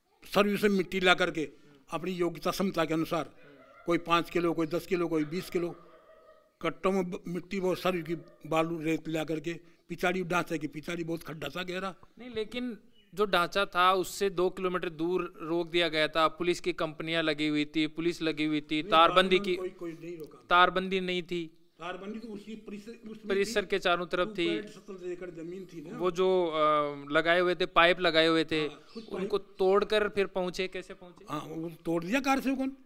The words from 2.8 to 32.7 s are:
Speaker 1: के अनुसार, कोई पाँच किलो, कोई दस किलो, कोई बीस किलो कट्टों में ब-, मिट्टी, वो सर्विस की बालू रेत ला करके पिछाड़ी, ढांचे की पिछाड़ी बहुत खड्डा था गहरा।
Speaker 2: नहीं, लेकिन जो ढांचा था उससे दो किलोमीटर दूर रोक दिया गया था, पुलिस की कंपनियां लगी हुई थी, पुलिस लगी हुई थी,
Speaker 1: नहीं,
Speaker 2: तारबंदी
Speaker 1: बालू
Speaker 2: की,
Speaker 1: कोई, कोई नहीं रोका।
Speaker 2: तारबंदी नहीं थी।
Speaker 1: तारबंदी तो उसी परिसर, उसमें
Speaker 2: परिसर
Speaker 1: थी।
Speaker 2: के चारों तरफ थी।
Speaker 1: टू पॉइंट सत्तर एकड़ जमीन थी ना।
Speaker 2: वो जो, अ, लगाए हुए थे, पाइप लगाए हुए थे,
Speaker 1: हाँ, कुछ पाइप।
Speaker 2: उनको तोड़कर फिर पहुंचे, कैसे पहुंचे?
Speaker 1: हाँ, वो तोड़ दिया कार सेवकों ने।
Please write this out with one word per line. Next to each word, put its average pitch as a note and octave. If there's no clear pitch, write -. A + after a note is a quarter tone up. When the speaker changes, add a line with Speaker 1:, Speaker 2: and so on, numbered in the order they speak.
Speaker 1:
के D#3
अनुसार, D#3+
कोई E3+
पाँच E3+
किलो, E3+
कोई D#3+
दस E3
किलो, F3
कोई D#3
बीस E3
किलो E3+
कट्टों E3+
में F#3
ब-, -
मिट्टी, F3+
वो F3+
सर्विस F3+
की D#3
बालू D#3+
रेत D#3+
ला D#3
करके D#3
पिछाड़ी, F3+
ढांचे E3+
की D3+
पिछाड़ी E3+
बहुत E3
खड्डा D#3
था D#3+
गहरा। F#3
Speaker 2:
नहीं, B3
लेकिन A3
जो G3+
ढांचा F#3
था F#3
उससे G3
दो F3+
किलोमीटर F3+
दूर F3
रोक E3
दिया E3+
गया D#3
था, D#3+
पुलिस E3+
की F3
कंपनियां D#3+
लगी D3+
हुई D3
थी, D#3
पुलिस E3
लगी D#3
हुई D3+
थी, D#3
Speaker 1:
नहीं, F#3+
Speaker 2:
तारबंदी F3+
Speaker 1:
बालू F#3
Speaker 2:
की, F3+
Speaker 1:
कोई, F#3
कोई E3+
नहीं D#3+
रोका। -
Speaker 2:
तारबंदी F#3
नहीं F3+
थी। E3+
Speaker 1:
तारबंदी F#3+
तो A#3
उसी G#3+
परिसर, G#3
उसमें G#3+
Speaker 2:
परिसर G3+
Speaker 1:
थी। F#3+
Speaker 2:
के G3
चारों F3
तरफ F3+
थी। E3+
Speaker 1:
टू E3+
पॉइंट G#3
सत्तर F3+
एकड़ F3+
जमीन E3+
थी E3
ना। G#3+
Speaker 2:
वो F3+
जो, F#3
अ, D3
लगाए E3
हुए F3+
थे, F3+
पाइप F3
लगाए D#3+
हुए D#3+
थे, D#3
Speaker 1:
हाँ, D3
कुछ A3+
पाइप। F#3
Speaker 2:
उनको G3+
तोड़कर G3+
फिर G3
पहुंचे, F#3
कैसे F#3
पहुंचे? F3
Speaker 1:
हाँ, D3
वो D#3+
तोड़ E3
दिया A3+
कार C4+
सेवकों C4
ने। C4+